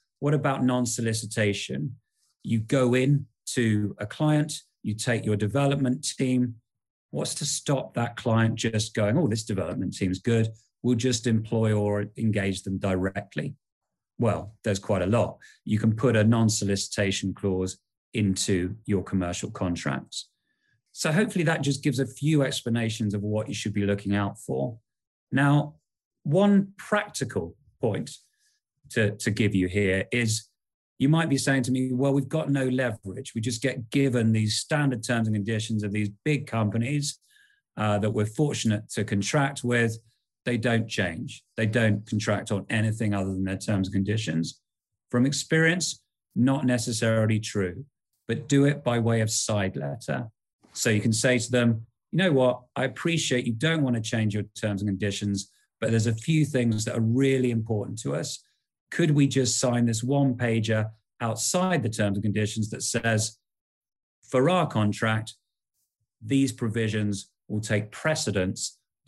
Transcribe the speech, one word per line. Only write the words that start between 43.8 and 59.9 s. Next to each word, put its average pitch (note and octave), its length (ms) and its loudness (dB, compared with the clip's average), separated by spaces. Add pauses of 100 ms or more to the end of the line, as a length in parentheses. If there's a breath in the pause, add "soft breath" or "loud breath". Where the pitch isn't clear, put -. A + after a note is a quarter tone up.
and F#2+ 60 -10
conditions." G2 680 -2 (500)
From B2+ 160 2
experience, E3 800 0 (320)
not C3+ 280 2
necessarily A2+ 760 2
true, F#2+ 440 -4 (440)
but A2+ 200 -4
do C#3 160 6
it C#3+ 200 0
by A#2+ 160 2
way A#2 200 2
of A2 100 2
side G#2 440 -2
letter. A#2 540 -6 (460)
So - 160 0
you G#2 100 2
can A2 120 2
say B2 260 2
to A#2 120 -4
them, A#2 360 2 (260)
"You D#3+ 60 0
know F3+ 140 4
what? B2+ 300 4 (140)
I C3 80 -2
appreciate C3+ 640 -2
you A#2+ 60 -2
don't D#3 300 0
want B2+ 140 2
to A2 60 -2
change A2 320 0
your G#2 100 -2 (100)
terms G2+ 260 -2
and G#2+ 80 -2
conditions, G2 640 -2 (300 soft breath)
but A2+ 100 -2
there's A2+ 160 2
a A#2 80 0
few D#3 300 2
things A#2 400 0
that A2+ 120 -4
are A#2 40 0
really B2+ 500 2
important A2 520 -4
to C#3 120 -4
us. - 300 -8 (460 soft breath)
Could E3+ 220 2
we C#3+ 140 6
just C3 320 0
sign A#2+ 280 2
this A2+ 180 0